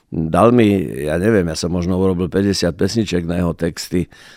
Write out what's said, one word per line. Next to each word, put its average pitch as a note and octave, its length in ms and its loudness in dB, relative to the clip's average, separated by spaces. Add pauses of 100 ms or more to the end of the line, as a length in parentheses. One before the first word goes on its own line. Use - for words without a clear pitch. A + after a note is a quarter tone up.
(140)
Dal E2+ 400 2
mi, G2+ 320 4
ja C#2+ 320 -4
neviem, G2 320 2
ja D#2+ 80 -6
som E2 160 -4
možno F2+ 240 -2
urobil F#2 320 0
päťdesiat F#2 480 0
pesničiek F#2 480 -2
na E2+ 160 -2
jeho E2+ 160 0
texty, E2+ 480 -4 (320)